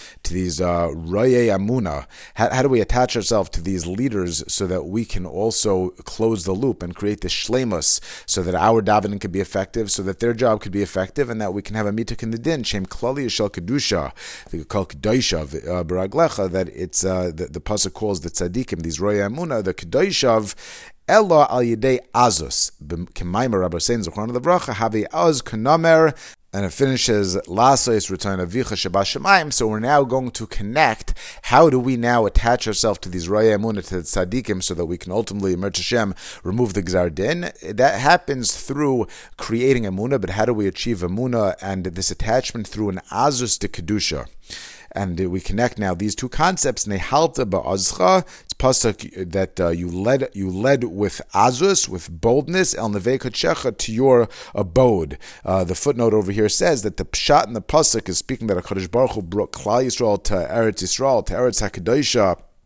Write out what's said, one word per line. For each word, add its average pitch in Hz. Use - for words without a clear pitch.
to -
these, 87
uh, 87
royei 104
amuna? 98
How, 110
how 127
do 135
we 127
attach 120
ourselves 104
to -
these 87
leaders 95
so -
that 90
we 98
can 92
also 95
close 110
the 95
loop 117
and 87
create 104
this 90
shleimus, 107
so -
that 87
our 107
davening 101
could 95
be 95
effective, 98
so 98
that 92
their 117
job 110
could 101
be 101
effective, 95
and 110
that 101
we 101
can 107
have 110
a 101
mituk 110
in 113
the 113
din, 139
shem 101
klali 131
yishal 104
kedusha, 92
the 80
kol 98
kedusha, 104
uh, 90
baraglecha, 95
that 92
it's, 80
uh, 92
the, 80
the 78
pasuk 101
calls 101
the 85
tzaddikim, 90
these 80
Roya 101
Emuna, 135
the 92
Kedoishav, 113
Ella 175
al 127
Yidei 120
Azus. 98
B'm-, 85
K'maimar 101
Rabbi 87
Hussein, 117
Zichrono 104
Livracha, 165
Havi 107
Az 160
K'namer. 160
And 98
it -
finishes, 110
Lasois 113
Return 95
Avicha 98
Sheba 95
Shemaim. 151
So 117
we're 107
now 139
going 127
to -
connect. 113
How 151
do 127
we 127
now 120
attach 104
ourselves 107
to -
these 87
Roya 107
Emuna, 104
to 95
the 90
tzaddikim, 95
so -
that 85
we 85
can 90
ultimately, 98
Emet 92
Hashem, 104
remove 104
the 95
Gzar 87
Din? 156
That 107
happens 139
through 135
creating 120
Emuna, 107
but 92
how 107
do 123
we 104
achieve 110
Emuna 104
and 95
this 92
attachment 113
through 107
an 90
Azus 123
de 101
Kedusha? 82
And 92
we 92
connect 117
now 95
these 101
two 127
concepts. 160
Nehalta 127
ba'azcha, 185
it's -
pasuk 107
that, 95
uh, 87
you 87
led, 113
you 95
led 120
with 98
azus, 127
with 85
boldness, 151
el 110
nevei 104
kodshecha, 135
to -
your 120
abode. 95
Uh, 92
the 87
footnote 117
over 101
here 107
says 135
that 104
the -
pshat -
in 123
the 110
pasuk 147
is 92
speaking 127
that 98
HaKadosh 92
Baruch 123
Hu 110
brought 92
Klal 117
Yisrael 113
to 104
Eretz 95
Yisrael, 123
to -
Eretz 110
HaKadoshah, 104